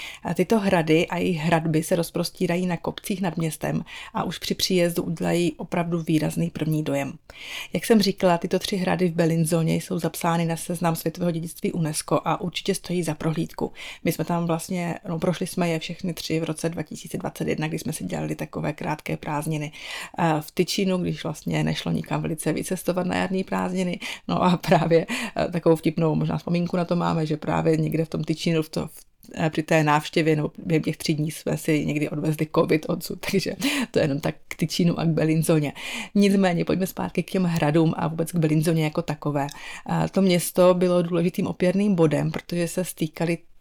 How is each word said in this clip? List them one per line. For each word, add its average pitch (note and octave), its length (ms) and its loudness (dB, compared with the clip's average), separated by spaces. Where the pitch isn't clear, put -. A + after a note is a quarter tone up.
A E3+ 120 -4
tyto G#3+ 240 2
hrady E3+ 480 4
a F3+ 100 -4
jejich F3 220 0
hradby D#3+ 440 2
se F3+ 140 0
rozprostírají E3+ 680 -2
na F3 100 0
kopcích - 440 -6
nad F#3 160 -2
městem D#3 480 -2
a - 80 -2
už F#3+ 160 -6
při - 160 -2
příjezdu F3 480 2
udělají E3+ 540 0
opravdu E3+ 460 -2
výrazný D#3+ 480 0
první D#3 320 0
dojem. C#3 300 -2
Jak F3+ 120 -2
jsem A3 180 6
říkala, F3+ 360 2
tyto F#3 200 0
tři - 180 -2
hrady F3+ 320 2
v D#3+ 60 -2
Bellinzóně E3 600 2
jsou E3+ 240 -2
zapsány E3+ 460 0
na E3 120 0
seznam E3 400 -2
světového F3 340 -2
dědictví E3 420 -4
unesco D#3+ 560 0
a D#3 120 0
určitě F#3 340 -2
stojí F3+ 280 -2
za D#3 120 -2
prohlídku. - 580 -2
My E3+ 80 2
jsme D#3 120 -4
tam E3+ 220 0
vlastně, E3+ 520 -2
no, E3+ 100 -4
prošli F3 280 0
jsme F3 220 -2
je D#3+ 100 0
všechny E3 360 -6
tři D#3+ 260 -2
v D#3+ 40 -2
roce D#3+ 240 -4
dva E3 140 -4
tisíce - 360 -10
dvacet - 300 -4
jedna, D#3 200 -2
kdy D#3+ 100 -4
jsme - 140 -4
si F3+ 120 -8
dělali D#3 300 -4
takové D3+ 380 -6
krátké D#3 440 -6
prázdniny. D3+ 560 -4
Eh, E3 220 2
v - 100 -10
Tyčínu, F#3 480 0
když E3+ 260 -4
vlastně D#3+ 480 -2
nešlo E3+ 200 -4
nikam D3+ 300 -2
velice D#3+ 300 -2
vycestovat F3+ 540 -2
na F3+ 100 0
jarní F#3 280 -2
prázdniny. F#3 540 -2
No F3+ 140 0
a F3 140 4
právě, E3 500 4
eh, - 160 0
takovou E3 240 4
vtipnou D#3+ 380 0
možná D#3 240 0
vzpomínku F3 380 -2
na F3 80 0
to F3 120 0
máme, E3+ 300 2
že D#3 100 -2
právě D#3+ 400 2
někde D#3 280 0
v - 40 -4
tom D#3 160 -4
Tyčínu, D#3+ 380 0
v D#3 60 -8
to, D#3 180 -4
v, - 140 -20
eh, D#3+ 160 0
při D#3 120 0
té D#3+ 220 4
návštěvě, D3+ 520 4
no, D3+ 220 -2
během D#3+ 240 2
těch E3 140 -2
tří - 180 -2
dní D3+ 160 0
jsme - 260 -4
si D3+ 300 0
někdy D3+ 220 -2
odvezli D#3 460 -2
covid D#3+ 340 2
odsud, E3+ 320 -6
<laughs> - 100 -6
takže - 260 0
to - 80 0
je A3 60 4
jenom C#3 160 0
tak D#3 140 -4
k - 80 -12
Tyčínu E3+ 440 2
a D#3 40 0
k E3 40 2
Bellinzóně. D#3 640 2
Nicméně, G3 500 4
pojďme E3+ 220 2
zpátky F3+ 360 -4
k - 80 -12
těm F#3 140 0
hradům E3 520 4
a E3+ 120 -2
vůbec D#3+ 240 -2
k F3+ 40 -6
Bellinzóně D#3+ 480 4
jako D#3 180 0
takové. D3 440 -2
Eh, - 640 -4
to F#3+ 140 2
město F3+ 520 6
bylo F3+ 280 4
důležitým F3 440 0
opěrným F#3+ 480 2
bodem, D3+ 360 4
protože E3+ 380 -4
se F3+ 160 -4
stýkaly E3+ 540 -2